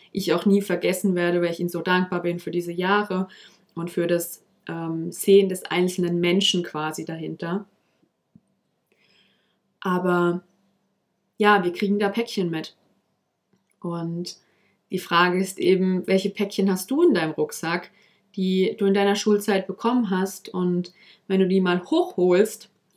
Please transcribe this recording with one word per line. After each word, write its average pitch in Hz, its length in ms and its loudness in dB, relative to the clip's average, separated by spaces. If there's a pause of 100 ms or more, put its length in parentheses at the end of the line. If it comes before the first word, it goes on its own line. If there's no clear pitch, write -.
(120)
ich 185 220 -2
auch 175 120 0
nie 196 160 4
vergessen 185 540 -2
werde, 175 260 2
weil 170 100 0
ich - 80 -8
ihnen 175 100 -2
so 175 120 -6
dankbar 180 400 0
bin 175 180 -4
für 170 120 -10
diese 170 200 -4
Jahre 190 560 0 (480)
und 170 160 -8
für 170 160 -2
das, 170 360 -4 (240)
ähm, 165 440 -8
Sehen 196 380 4
des 185 160 -8
einzelnen 175 560 0
Menschen 175 420 2
quasi 156 400 -8
dahinter. 165 640 -8 (2250)
Aber 180 640 0 (920)
ja, 208 260 4
wir 175 100 -2
kriegen 202 260 0
da 202 100 0
Päckchen 202 400 -4
mit. 165 260 -8 (1080)
Und 170 560 -6 (540)
die 180 80 -4
Frage 175 400 2
ist 190 200 -4
eben, 185 480 2
welche 190 220 2
Päckchen 202 420 0
hast 196 200 -4
du 285 100 2
in 349 120 6
deinem 160 180 0
Rucksack, 160 600 -4 (440)
die 190 420 0
du 202 80 0
in 196 80 4
deiner 202 220 2
Schulzeit 208 520 0
bekommen 233 420 -2
hast? 190 400 -4
Und 180 440 -2 (340)
wenn 190 120 2
du 190 80 4
die 190 140 2
mal 180 220 0
hochholst 202 880 0 (280)